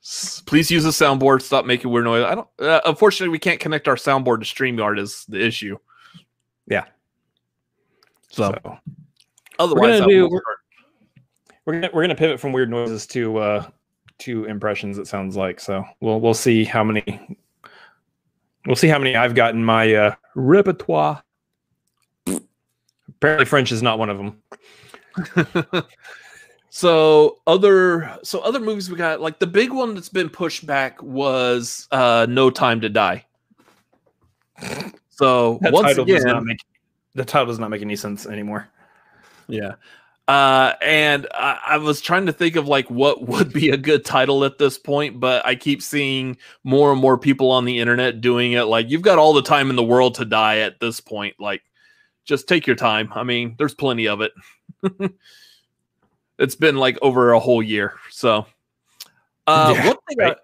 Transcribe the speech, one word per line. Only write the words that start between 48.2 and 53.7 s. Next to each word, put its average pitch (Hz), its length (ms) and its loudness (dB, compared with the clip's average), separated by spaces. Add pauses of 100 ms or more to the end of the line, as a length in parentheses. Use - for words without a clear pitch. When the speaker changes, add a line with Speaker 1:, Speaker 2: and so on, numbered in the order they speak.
Speaker 1:
doing 120 300 2
it. 120 140 0
Like, 113 240 0
"You've 160 120 -2
got 185 160 6
all 156 160 6
the 143 80 4
time 139 300 2
in 127 60 -2
the 120 60 2
world 123 320 4
to 127 100 -6
die 107 340 2
at 107 200 -4
this 117 200 -6
point. 101 400 -10
Like, 98 240 -8 (640)
just 139 220 -4
take 175 200 0
your 127 80 2
time. 110 400 -2
I 113 80 -8
mean, 120 340 -6
there's 147 160 -4